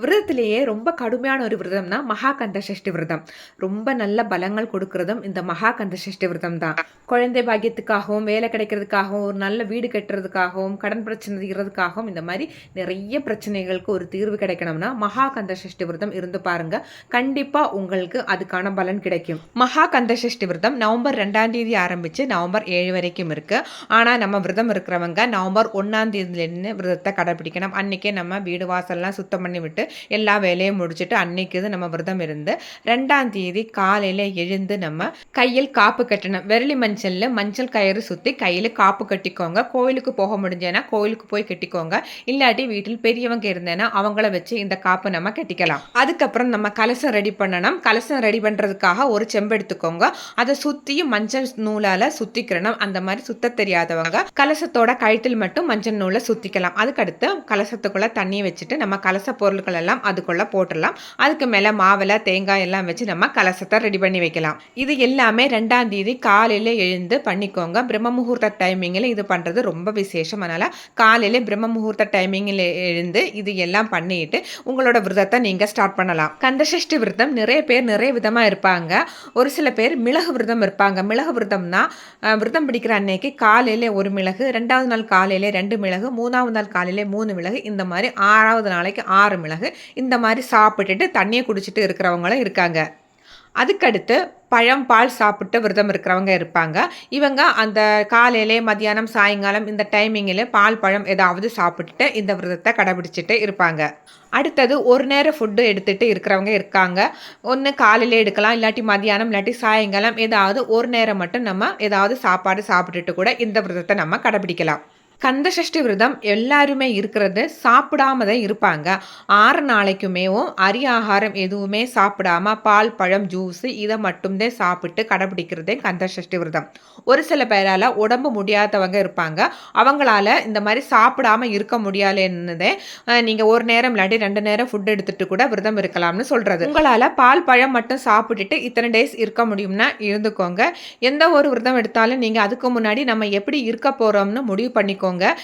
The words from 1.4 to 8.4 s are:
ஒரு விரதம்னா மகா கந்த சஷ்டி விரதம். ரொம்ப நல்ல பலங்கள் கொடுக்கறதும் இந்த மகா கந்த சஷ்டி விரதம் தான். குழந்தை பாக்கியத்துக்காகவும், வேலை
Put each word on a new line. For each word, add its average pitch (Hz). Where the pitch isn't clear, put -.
ஒரு 214
விரதம்னா 190
மகா 240
கந்த 214
சஷ்டி 196
விரதம். 165
ரொம்ப 214
நல்ல 220
பலங்கள் 202
கொடுக்கறதும் 190
இந்த 185
மகா 180
கந்த 202
சஷ்டி 185
விரதம் 170
தான். 160
குழந்தை 247
பாக்கியத்துக்காகவும், 214
வேலை 214